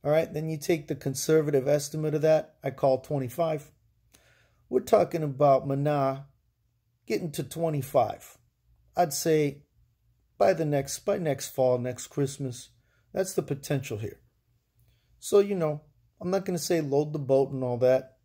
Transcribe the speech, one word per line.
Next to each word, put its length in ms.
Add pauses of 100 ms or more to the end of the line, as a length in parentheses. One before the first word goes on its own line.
All 80
right, 200
then 160
you 80
take 300
the 80
conservative 720
estimate 480
of 80
that, 400
I 80
call 300
twenty-five. 720 (960)
We're 100
talking 460
about 420
Mana 600 (800)
getting 260
to 100
twenty-five. 960 (580)
I'd 160
say 520 (760)
by 140
the 120
next, 360
by 180
next 300
fall, 300
next 280
Christmas. 640 (440)
That's 220
the 80
potential 560
here. 220 (1000)
So, 220
you 160
know, 240 (400)
I'm 100
not 140
gonna 140
say 220
load 320
the 60
boat 320
and 140
all 140
that. 460